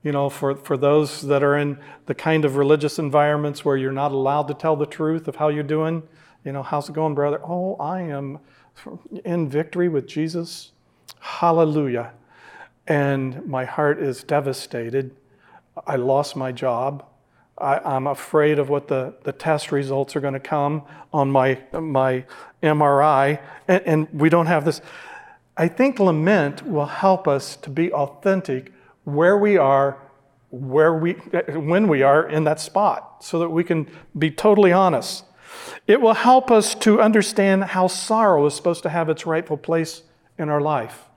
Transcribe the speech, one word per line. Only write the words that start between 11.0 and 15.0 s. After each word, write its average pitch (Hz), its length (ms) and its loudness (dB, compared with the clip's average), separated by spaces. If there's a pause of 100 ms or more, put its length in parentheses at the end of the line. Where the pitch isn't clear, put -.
Hallelujah. 151 920 0 (760)
And 139 600 -2
my 131 160 -4
heart 147 340 0
is 135 280 -6
devastated. 131 880 -4 (720)